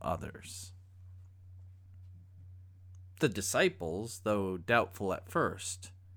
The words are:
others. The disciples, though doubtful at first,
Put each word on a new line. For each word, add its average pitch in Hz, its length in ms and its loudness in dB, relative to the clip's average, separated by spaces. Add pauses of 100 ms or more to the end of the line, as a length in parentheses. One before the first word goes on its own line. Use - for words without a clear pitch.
others. - 720 -4 (2500)
The 160 80 8
disciples, 104 960 2
though 98 320 4
doubtful 101 560 4
at - 180 0
first, - 600 0 (260)